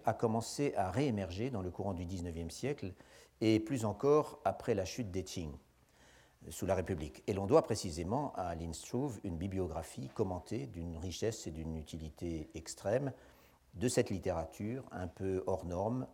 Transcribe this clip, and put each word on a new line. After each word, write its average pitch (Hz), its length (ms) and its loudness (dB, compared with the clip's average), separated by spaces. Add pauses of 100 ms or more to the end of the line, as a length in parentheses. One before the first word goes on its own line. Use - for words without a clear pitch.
a 113 80 6
commencé 113 640 2
à 92 140 2
réémerger 104 580 2
dans 113 140 -2
le 90 80 -2
courant 98 240 -2
du 87 100 -4
dix-neuvième 85 460 -4
siècle, 110 420 -4 (480)
et 110 180 8
plus 110 280 0
encore 143 580 4
après 110 300 2
la 95 100 2
chute 104 260 -4
des 92 140 -2
Qing, 80 260 -6 (1000)
sous - 160 -4
la 92 80 6
République. 90 520 0
Et 110 60 2
l'on 98 140 0
doit 143 160 8
précisément 101 720 -2
à 87 200 -2
Lin 82 200 -4
Struve 123 500 -2
une 87 140 -4
bibliographie 92 680 -2
commentée 104 580 -2
d'une 85 320 -6
richesse 95 480 -2
et 87 40 -4
d'une 80 260 -4
utilité 78 800 -6
extrême 120 600 0 (600)
de 98 140 0
cette 120 220 4
littérature 101 800 -2
un 90 160 -4
peu 95 400 -2
hors 90 180 2
norme 104 500 0